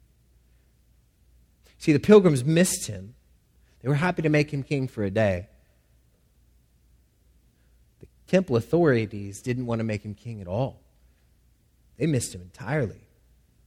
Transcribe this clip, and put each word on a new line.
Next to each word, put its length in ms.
See, 160
the 60
pilgrims 440
missed 440
him. 280
They 80
were 60
happy 260
to 80
make 220
him 120
king 240
for 160
a 80
day. 360
The 80
temple 280
authorities 840
didn't 260
want 120
to 40
make 200
him 120
king 260
at 60
all. 340
They 80
missed 300
him 60
entirely. 680